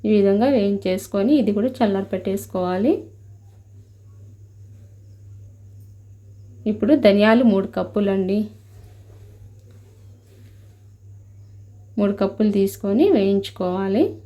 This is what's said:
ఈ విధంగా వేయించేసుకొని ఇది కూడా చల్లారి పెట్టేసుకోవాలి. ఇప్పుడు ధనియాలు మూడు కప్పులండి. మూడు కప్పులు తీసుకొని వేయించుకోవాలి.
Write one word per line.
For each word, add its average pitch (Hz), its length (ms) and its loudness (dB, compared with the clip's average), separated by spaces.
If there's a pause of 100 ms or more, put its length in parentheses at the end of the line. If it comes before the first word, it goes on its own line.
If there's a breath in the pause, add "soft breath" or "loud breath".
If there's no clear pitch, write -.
ఈ 214 80 -2
విధంగా 202 380 2
వేయించేసుకొని 202 880 -2
ఇది 214 140 0
కూడా 208 180 -2
చల్లారి 202 380 -2
పెట్టేసుకోవాలి. 190 840 -4 (3750)
ఇప్పుడు 214 300 0
ధనియాలు 214 480 4
మూడు 196 240 2
కప్పులండి. 190 680 -2 (3500 soft breath)
మూడు 202 160 2
కప్పులు 202 380 0
తీసుకొని 202 600 0
వేయించుకోవాలి. 196 920 0 (220)